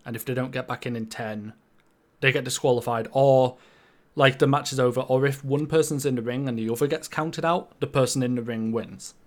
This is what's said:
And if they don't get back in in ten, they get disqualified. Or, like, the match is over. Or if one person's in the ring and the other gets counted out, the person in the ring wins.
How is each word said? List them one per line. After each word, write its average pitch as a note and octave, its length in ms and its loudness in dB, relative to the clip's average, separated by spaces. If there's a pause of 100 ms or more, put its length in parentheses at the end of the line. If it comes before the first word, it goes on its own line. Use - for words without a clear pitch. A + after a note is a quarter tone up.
And A#2 100 -8
if - 80 -10
they B2 120 -4
don't B2+ 160 -4
get B2+ 160 -6
back A#2+ 180 -8
in B2 100 -4
in A2+ 120 -6
ten, G#2+ 460 -10 (680)
they C3+ 100 4
get C3+ 120 -2
disqualified. A#2+ 680 0
Or, C3 460 6 (560)
like, C3+ 240 4
the D#3 80 4
match C#3 260 2
is C3+ 80 -2
over. B2 220 2
Or C3 240 2
if C#3 180 -2
one C#3+ 220 -2
person's D3 400 0
in C3 80 2
the B2 80 -2
ring B2 260 -4
and A#2 120 -4
the A2 100 -2
other A#2 160 0
gets D3+ 220 -4
counted D#3+ 360 -4
out, E3+ 360 -2
the C#3 80 -2
person C3 340 0
in B2 140 0
the A#2+ 80 -4
ring A2+ 280 -4
wins. F#2+ 440 -8 (120)